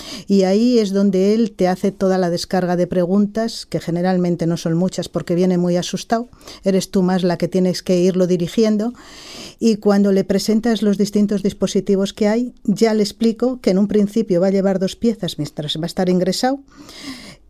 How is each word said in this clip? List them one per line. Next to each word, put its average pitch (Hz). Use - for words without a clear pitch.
y 196
ahí 220
es 202
donde 196
él 226
te 180
hace 190
toda 190
la 180
descarga 175
de 175
preguntas, 202
que -
generalmente 175
no 170
son 165
muchas 180
porque 170
viene 180
muy 175
asustado, 226
eres 190
tú 190
más 180
la 175
que 170
tienes 185
que 180
irlo 180
dirigiendo, 208
y 226
cuando 202
le 190
presentas 214
los 202
distintos 208
dispositivos 196
que -
hay, 240
ya 214
le 214
explico 233
que -
en 185
un 202
principio 202
va 196
a 190
llevar 190
dos 185
piezas 233
mientras 151
va 156
a -
estar 185
ingresado, 185